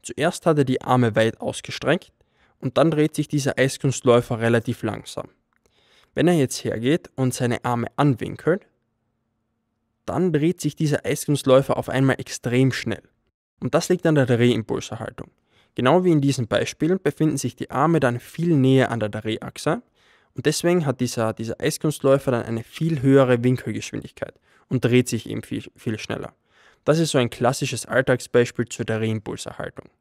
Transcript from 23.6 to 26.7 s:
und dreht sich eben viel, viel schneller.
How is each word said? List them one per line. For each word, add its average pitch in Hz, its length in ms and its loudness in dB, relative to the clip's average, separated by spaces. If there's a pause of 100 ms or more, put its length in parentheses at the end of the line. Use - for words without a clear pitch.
und 127 160 -2
dreht 127 240 4
sich 113 200 -6
eben 110 140 -8
viel, - 340 -10
viel 107 220 -6
schneller. - 360 -10 (500)